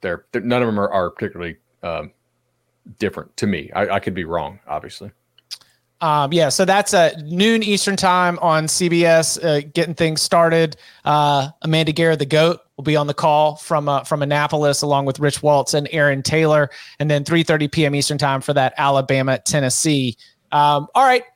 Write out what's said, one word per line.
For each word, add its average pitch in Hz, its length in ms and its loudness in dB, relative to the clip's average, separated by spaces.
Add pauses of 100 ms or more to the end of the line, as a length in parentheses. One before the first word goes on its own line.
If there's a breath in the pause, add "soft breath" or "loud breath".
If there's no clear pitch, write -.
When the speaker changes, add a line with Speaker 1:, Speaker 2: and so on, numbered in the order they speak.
Speaker 1:
they're, 87 320 -6
they're, 123 80 -2
none 123 200 0
of 120 60 0
them 107 100 -2
are, 98 140 -2
are 92 180 0
particularly, 87 460 -10 (280)
um, 80 280 -8 (880)
different - 380 -8
to 123 100 -2
me. 85 260 -4
I, 95 220 -2
I 101 60 0
could 107 120 -6
be 90 120 -6
wrong, 82 420 -6
obviously. - 440 -12 (920 soft breath)
Speaker 2:
Um, 151 320 0
yeah, 160 160 2
so 185 160 0
that's 196 280 0
at 170 280 2
noon 202 420 0
Eastern 202 320 -2
time 180 440 2
on 156 280 2
C 175 220 0
B 170 160 2
S, 165 320 4
uh, 151 240 0 (120)
getting 165 220 -2
things 160 260 -2
started. 165 540 2 (300 loud breath)
Uh, 147 420 2 (140)
Amanda 160 320 0
Garrett, 160 260 2
the 143 60 -2
goat, 156 340 2 (160)
will 139 80 -14
be 151 140 0
on 147 100 0
the 147 60 -4
call 151 420 2
from, 151 320 -4
uh, 139 160 -2
from 147 180 -2
Annapolis, 147 600 0
along 143 240 0
with 135 160 -4
Rich 143 200 -2
Waltz 147 320 2
and 143 200 -2
Aaron 143 280 0
Taylor, 151 480 2 (300 loud breath)
and 151 100 -2
then 147 140 0
three 165 200 0
thirty 151 260 0
P 160 160 0
M 143 100 0
Eastern 143 220 -2
time 135 240 0
for 151 120 -6
that 135 240 2
Alabama, 135 640 0
Tennessee. 135 760 -2 (340 soft breath)
Um, 147 420 2
all 262 120 4
right 247 180 2 (120)